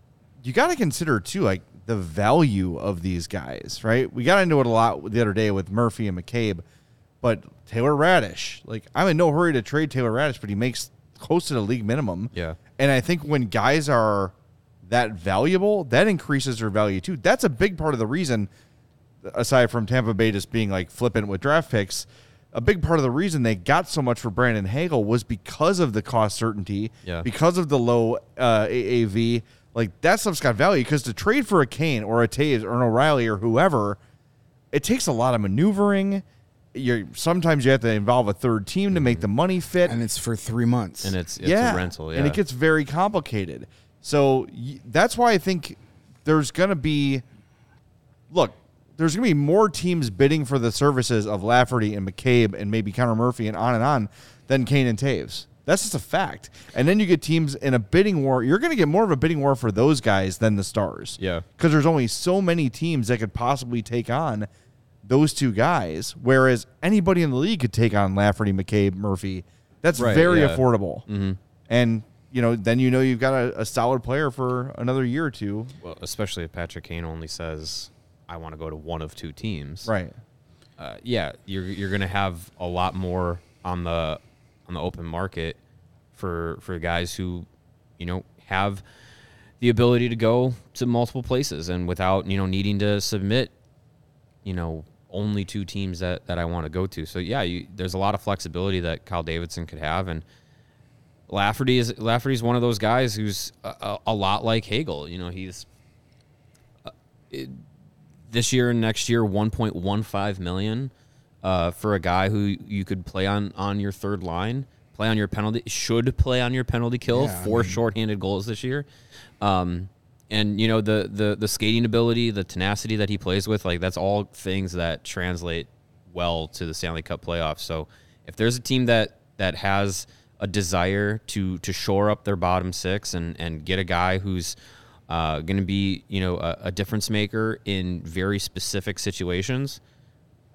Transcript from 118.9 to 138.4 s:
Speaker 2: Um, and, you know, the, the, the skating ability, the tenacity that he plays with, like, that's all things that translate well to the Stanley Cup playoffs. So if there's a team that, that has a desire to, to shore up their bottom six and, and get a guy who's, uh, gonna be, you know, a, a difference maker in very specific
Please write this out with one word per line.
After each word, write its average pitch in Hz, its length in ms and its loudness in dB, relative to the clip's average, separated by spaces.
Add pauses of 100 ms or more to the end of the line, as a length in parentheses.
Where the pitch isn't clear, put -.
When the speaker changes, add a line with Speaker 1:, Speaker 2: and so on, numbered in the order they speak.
Speaker 2:
Um, 92 480 0 (400)
and, 107 300 0
you 113 80 4
know, 113 140 4
the, 104 300 0
the, 104 260 0
the 107 100 -2
skating 113 380 0
ability, 117 460 2
the 101 120 -4
tenacity 104 540 -2
that 104 120 0
he 101 80 -2
plays 95 300 0
with, 107 160 0
like, 87 160 -2
that's 92 160 -2
all 98 380 -2
things 95 400 -4
that 82 320 -4
translate 87 640 -6 (460)
well 85 360 -2
to - 160 -10
the 80 80 -8
Stanley 82 280 -6
Cup - 220 -10
playoffs. 82 360 -4
So 80 280 -8 (380)
if - 100 -18
there's 117 220 0
a - 40 -8
team 127 260 0
that, 113 320 2 (180)
that 92 180 -2
has 98 500 -2 (360)
a 101 60 -6
desire 98 800 0
to, 92 320 -4
to - 120 -8
shore 101 380 0
up - 160 -2
their 101 100 -2
bottom 90 380 0
six - 400 -6
and, 85 260 -6
and 82 240 -8
get 92 160 -2
a 92 60 -4
guy 90 320 0
who's, 95 400 -6 (500)
uh, 80 320 -2
gonna 95 220 -2
be, 98 480 -2
you 98 100 -4
know, 92 180 -2
a, 85 260 -4
a 92 80 -6
difference 101 380 -4
maker 110 540 -2
in 90 380 -4
very 92 380 -4
specific - 600 -6